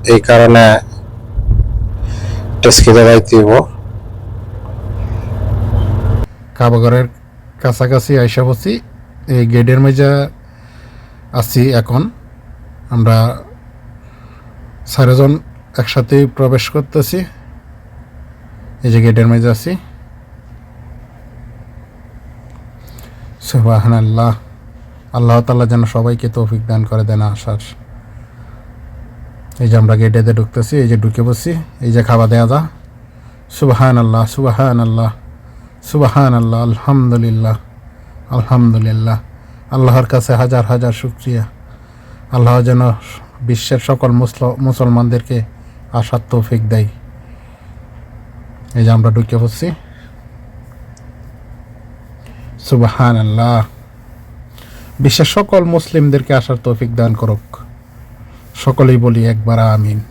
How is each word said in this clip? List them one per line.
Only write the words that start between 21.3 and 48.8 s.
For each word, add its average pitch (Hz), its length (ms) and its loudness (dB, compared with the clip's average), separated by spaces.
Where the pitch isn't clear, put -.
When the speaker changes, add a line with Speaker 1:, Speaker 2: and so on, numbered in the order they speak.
Speaker 2:
সুবহানাল্লাহ, 113 960 0
আল্লাহ 120 280 2
তাআলা 120 260 0
যেন 117 180 0
সবাইকে 117 440 -2
তৌফিক 113 380 -4
দান 110 180 -2
করে 110 200 -2
দেন 107 180 -2
আসার। 107 360 -6
এই 123 100 0
যে 110 80 4
আমরা 110 200 4
গেটেতে 110 380 2
ঢুকতেছি, 113 420 -4
এই 131 120 2
যে 117 80 2
ঢুকে 110 260 -2
বসছি, 123 320 -2
এই 120 120 -2
যে 117 100 2
খাওয়া 117 240 2
দেয়া 117 200 2
যা। 143 200 -2
সুবহানাল্লাহ, 120 760 2
সুবহানাল্লাহ, 117 840 -2
সুবহানাল্লাহ, 123 800 0
আলহামদুলিল্লাহ, 117 960 0
আলহামদুলিল্লাহ। 113 880 0
আল্লাহর 127 360 2
কাছে 123 280 0
হাজার 123 300 0
হাজার 120 280 -2
শুকরিয়া, 117 520 -8
আল্লাহ 123 300 2
যেন 123 300 2
বিশ্বের 120 380 -4
সকল 127 320 -2
মুসল-, 123 480 -2
মুসলমানদেরকে 120 840 -2
আসার 117 280 -4
তৌফিক 113 380 -2
দেয়। 110 200 0
এই 117 100 2